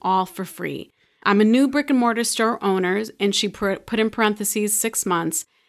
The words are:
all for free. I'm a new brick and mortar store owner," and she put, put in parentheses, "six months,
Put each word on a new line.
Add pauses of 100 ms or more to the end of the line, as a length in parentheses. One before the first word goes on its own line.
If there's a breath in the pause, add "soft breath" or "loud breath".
all
for
free. (340)
I'm
a
new
brick
and
mortar
store
owner," (160)
and
she
put,
put
in
parentheses,
"six
months, (240)